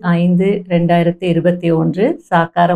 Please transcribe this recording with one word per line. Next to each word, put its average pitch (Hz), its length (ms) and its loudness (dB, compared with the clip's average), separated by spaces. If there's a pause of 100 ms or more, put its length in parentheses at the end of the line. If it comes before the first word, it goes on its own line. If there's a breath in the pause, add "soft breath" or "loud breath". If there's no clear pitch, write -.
ஐந்து 175 460 0 (200)
ரெண்டாயிரத்தி 170 560 0
இருபத்தி 175 480 0
ஒன்று 165 340 0 (240)
சாக்கார 170 460 0